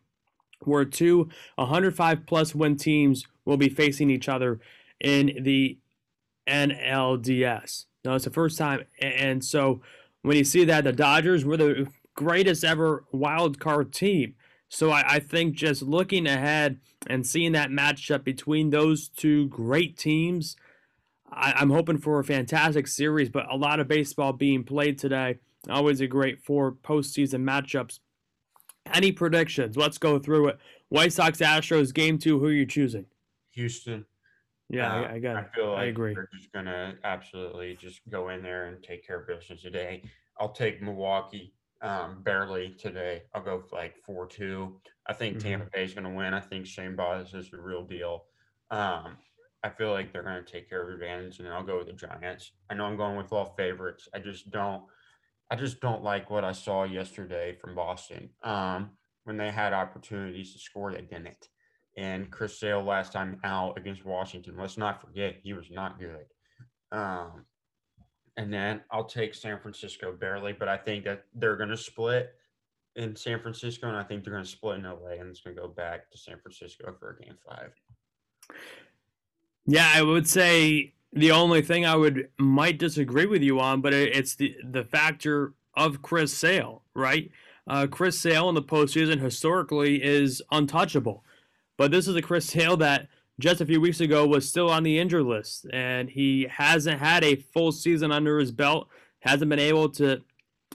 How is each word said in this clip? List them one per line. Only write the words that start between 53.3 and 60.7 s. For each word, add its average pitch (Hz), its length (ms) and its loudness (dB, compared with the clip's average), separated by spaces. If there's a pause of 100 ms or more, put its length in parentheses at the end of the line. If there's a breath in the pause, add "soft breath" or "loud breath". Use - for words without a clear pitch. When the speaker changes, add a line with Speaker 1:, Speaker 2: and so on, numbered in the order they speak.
Speaker 2:
all 98 240 -6
favorites. 92 580 -8
I 101 60 -14
just 98 300 -16
don't, 101 320 -8 (680 soft breath)
I 123 60 -6
just 123 260 -8
don't 113 200 -4
like 101 280 -6
what 104 140 -4
I 95 80 -6
saw 98 320 -6
yesterday 90 760 -10
from 90 140 -16
Boston. 87 560 -10 (120)
Um, 98 500 -6 (320)
when 110 120 -12
they 104 140 -6
had 104 240 -4
opportunities 95 800 -10
to - 40 -20
score, 101 340 -14